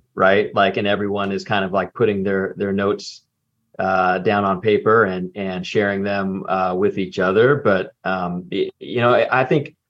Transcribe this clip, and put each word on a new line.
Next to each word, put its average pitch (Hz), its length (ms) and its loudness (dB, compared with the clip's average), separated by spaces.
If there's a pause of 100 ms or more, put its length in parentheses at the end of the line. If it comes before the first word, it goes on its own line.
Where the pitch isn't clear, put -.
(140)
right? 98 400 2
Like, 98 240 2
and 104 80 -2
everyone 101 440 -2
is 95 140 -6
kind 101 200 -2
of, 92 80 -4
like, 95 200 -2
putting 104 300 0
their, 95 340 -2
their 101 160 -4
notes, 101 500 -4 (560)
uh, 92 400 2
down 101 260 2
on 95 160 0
paper 110 440 4
and, 92 300 -4
and 92 320 -6
sharing 101 360 0
them, 98 460 -4
uh, 92 260 -2
with 95 240 0
each 92 200 -6
other. 110 380 4
But, 98 360 0 (120)
um, 90 460 -4
y-, 95 280 -2
you 90 220 -8
know, 120 120 4
I, 117 300 2
I - 20 0
think 147 320 -2 (140)